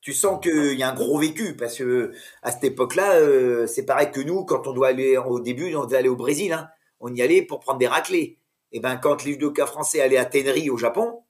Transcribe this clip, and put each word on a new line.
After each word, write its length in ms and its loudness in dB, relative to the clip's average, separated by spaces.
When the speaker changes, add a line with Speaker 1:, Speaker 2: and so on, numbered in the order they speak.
Speaker 1:
Tu 120 -10
sens 240 2
Speaker 2:
Mhm. 40 -10
Speaker 1:
qu'il 280 2
y 40 0
a 60 0
un 60 -8
gros 240 0
vécu 380 -2
parce 200 -6
que 360 -2
à 100 -4
cette 120 -8
époque-là, 560 2
euh, 480 4
c'est 180 -4
pareil 260 2
que 100 -6
nous, 240 -4
quand 220 -2
on 60 -8
doit 140 2
aller, 300 2
au 240 -2
début, 340 -6
on 100 -4
devait 120 0
aller 120 4
au 60 0
Brésil, 380 -2
hein. 160 -8
On 120 -10
y 80 -2
allait 200 6
pour 180 -8
prendre 200 -4
des 80 4
raclées. 500 0
Et 80 -10
ben, 180 -4
quand 280 0
les 80 -4
judokas 320 -2
français 360 -4
allaient 160 4
à 80 2
Teneri, 440 0
au 80 -2
Japon 520 -2